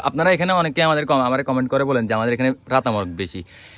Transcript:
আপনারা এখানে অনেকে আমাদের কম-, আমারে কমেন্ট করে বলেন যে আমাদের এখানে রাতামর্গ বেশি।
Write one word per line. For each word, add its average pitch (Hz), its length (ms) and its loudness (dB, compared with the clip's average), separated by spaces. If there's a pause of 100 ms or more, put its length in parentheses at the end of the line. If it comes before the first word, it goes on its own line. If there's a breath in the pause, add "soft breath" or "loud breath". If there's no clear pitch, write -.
আপনারা 160 280 0
এখানে 175 160 0 (100)
অনেকে 160 260 -2
আমাদের 151 220 2
কম-, 135 200 4
আমারে 135 200 0
কমেন্ট 127 240 0
করে 135 160 2
বলেন 123 180 0
যে 110 100 0
আমাদের 117 180 0
এখানে 127 140 0 (240)
রাতামর্গ 110 360 0 (120)
বেশি। 90 200 -8 (360 loud breath)